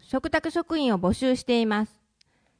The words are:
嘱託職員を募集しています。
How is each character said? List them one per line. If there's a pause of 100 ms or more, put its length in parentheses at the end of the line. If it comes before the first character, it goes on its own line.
嘱
託
職
員
を
募
集
し
て
い
ま
す。 (600)